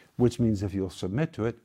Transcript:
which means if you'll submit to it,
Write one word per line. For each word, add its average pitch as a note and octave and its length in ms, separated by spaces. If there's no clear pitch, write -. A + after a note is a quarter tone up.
which A#2+ 240
means A2 220
if F#2+ 120
you'll F#2+ 160
submit B2 440
to G#2+ 100
it, A2+ 200